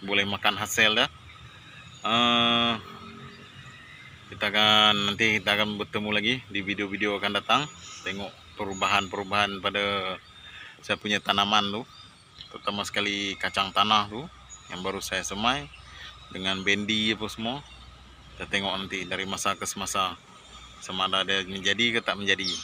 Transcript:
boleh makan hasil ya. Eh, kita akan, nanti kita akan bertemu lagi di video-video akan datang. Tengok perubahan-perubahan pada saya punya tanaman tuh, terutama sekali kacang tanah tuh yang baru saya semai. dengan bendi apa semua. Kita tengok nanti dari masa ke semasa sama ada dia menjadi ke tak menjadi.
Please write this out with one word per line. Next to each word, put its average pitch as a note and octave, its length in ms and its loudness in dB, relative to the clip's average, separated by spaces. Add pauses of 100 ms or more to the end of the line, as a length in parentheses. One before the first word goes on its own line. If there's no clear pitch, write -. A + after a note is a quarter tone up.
boleh G2+ 160 2
makan G2+ 320 0
hasil G#2+ 400 4
ya. B2 160 4 (960)
Eh, A#2 680 4 (1600)
kita G2+ 160 -2
akan, G#2+ 640 6
nanti G#2+ 320 2
kita G#2 160 4
akan G#2+ 160 0
bertemu G#2 400 -4
lagi A2+ 320 2
di G2+ 160 -4
video-video G2+ 560 -2
akan G2+ 160 0
datang. A#2+ 320 2 (400)
Tengok G2 240 -6 (240)
perubahan-perubahan G2 1040 0
pada G2 560 0 (640)
saya - 160 -2
punya G#2 240 0
tanaman G2+ 480 4
tuh, G#2+ 180 -4 (600)
terutama G2+ 400 -4
sekali G2+ 480 -2
kacang F#2+ 400 -2
tanah G#2 320 4
tuh G#2+ 160 -8 (480)
yang F2+ 80 -8
baru F#2+ 240 -4
saya F#2+ 240 -4
semai. B2 540 -2 (520)
dengan F#2+ 320 -2
bendi G#2+ 480 2
apa G#2+ 140 -4
semua. A#2 340 -6 (720)
Kita F2+ 160 -10
tengok G2 240 0
nanti F#2+ 320 -6
dari F#2 240 -4
masa G2 240 0
ke F#2+ 160 -6
semasa F#2+ 480 -2 (640)
sama F#2+ 240 -2
ada F#2+ 160 2
dia F#2+ 240 0
menjadi G2 480 0
ke A#2 80 0
tak F#2+ 160 -2
menjadi. F#2+ 320 0 (140)